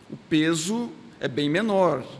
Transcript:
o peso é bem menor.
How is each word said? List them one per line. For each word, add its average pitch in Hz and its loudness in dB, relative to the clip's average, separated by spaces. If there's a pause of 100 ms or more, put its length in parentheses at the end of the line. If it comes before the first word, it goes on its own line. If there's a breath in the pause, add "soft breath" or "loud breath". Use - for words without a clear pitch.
(100)
o - -12
peso 170 0 (300)
é 143 -4
bem 147 -2
menor. 180 2 (160)